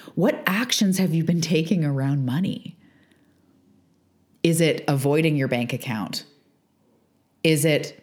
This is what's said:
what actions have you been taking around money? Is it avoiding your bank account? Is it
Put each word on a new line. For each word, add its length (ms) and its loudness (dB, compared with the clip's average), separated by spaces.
what 320 0
actions 540 0
have 160 0
you 80 2
been 180 0
taking 420 0
around 440 0
money? 500 -4
Is 180 2
it 260 2
avoiding 480 2
your 120 0
bank 260 -2
account? 520 -6
Is 220 4
it 380 0